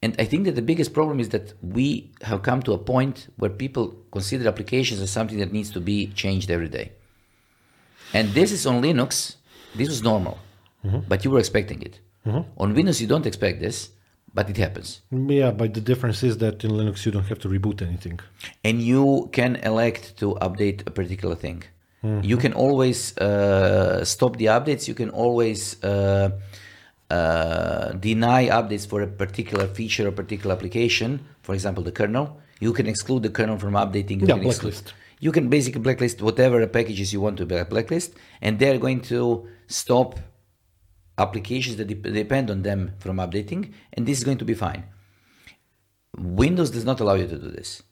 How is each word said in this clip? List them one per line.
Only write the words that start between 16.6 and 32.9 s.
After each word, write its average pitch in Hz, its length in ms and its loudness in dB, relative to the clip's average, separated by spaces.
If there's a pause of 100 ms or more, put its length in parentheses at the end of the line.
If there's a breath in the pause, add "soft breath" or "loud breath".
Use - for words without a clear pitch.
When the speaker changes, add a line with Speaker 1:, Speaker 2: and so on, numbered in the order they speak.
Speaker 2:
in 110 80 0
Linux, 107 340 0
you 110 60 0
don't 98 140 0
have 101 140 -6
to 101 100 -6
reboot 98 320 0
anything. 87 380 -6 (440 loud breath)
Speaker 1:
And 113 180 2
you 135 500 4
can 123 260 2
elect 113 600 0
to 101 180 -2
update 98 500 -2
a - 60 -8
particular 95 440 -4
thing. 82 280 -10 (400)
Speaker 2:
Mm-hmm. 107 200 0
Speaker 1:
You 107 140 4
can 127 160 2
always, 131 640 2
uh, 98 880 4
stop 123 320 0
the 110 80 0
updates. 127 420 2
You 113 60 -6
can 110 160 -4
always, 117 720 0
uh, 98 460 4 (800 loud breath)
uh, 82 840 0
deny 113 560 4
updates 104 380 0
for 104 140 -2
a 101 60 -2
particular 98 600 -4
feature 107 400 -2
or 98 40 0
particular 98 420 -4
application, 117 720 0 (160 loud breath)
for - 140 -6
example, 95 280 -2
the 82 80 -4
kernel. 123 460 -2 (220 loud breath)
You 113 140 0
can 117 140 0
exclude 120 360 -2